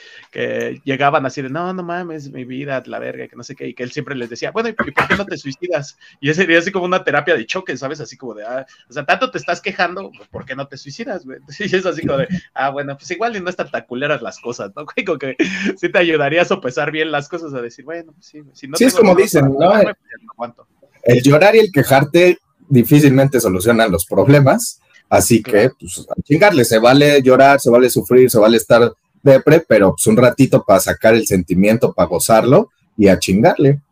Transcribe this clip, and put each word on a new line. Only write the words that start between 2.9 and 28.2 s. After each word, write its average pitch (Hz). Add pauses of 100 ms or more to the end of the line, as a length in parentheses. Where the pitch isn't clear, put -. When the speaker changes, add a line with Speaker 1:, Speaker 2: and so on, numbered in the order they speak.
Speaker 1:
verga", 127
que -
no 120
sé 135
qué, 135
y 123
que 123
él 127
siempre 135
les 120
decía, 117
"Bueno, 226
¿y, 214
y -
por -
qué 190
no 196
te 185
suicidas?". 147 (220)
Y 139
ese 156
sería 165
así 170
como 185
una 180
terapia 147
de 117
choque, 185
¿sabes? 135
Así 120
como 120
de, 104
ah, 131 (240)
o 120
sea, 143
tanto 190
te 185
estás 175
quejando, 190
pues, -
¿por -
qué 131
no 139
te 139
suicidas, 185
güey? 135
<laughs> 143
Y 202
es 185
así 160
como 139
de, 131 (240)
"Ah, 135
bueno, 139
pues -
igual 214
y 196
no 175
están 180
tan 113
culeras 135
las 98
cosas", 117
¿no? 147
<laughs> -
Güey, 247
como 175
que 131 (420)
sí 175
te 190
ayudaría 160
a -
sopesar 147
bien 156
las 143
cosas, 165
a 131
decir, 120
"Bueno, 165
pues -
sí, 151
güey, 143
si -
no 135
Speaker 2:
Sí, 233
es 262
Speaker 1:
tengo -
Speaker 2:
como 196
Speaker 1:
dinero -
Speaker 2:
dicen, 180
Speaker 1:
para 135
Speaker 2:
¿no? 135
Speaker 1:
pagarme, 185
pues -
ya 113
no 110
aguanto". - (360)
Speaker 2:
El 123
llorar 156
y 226
el 214
quejarte 143 (320)
difícilmente 135
solucionan 110
los 85
problemas, 139 (300)
así 101
Speaker 1:
Claro. 107
Speaker 2:
que, -
pues, -
a -
chingarle, 160
se 113
vale 139
llorar, 135
se 127
vale 123
sufrir, 123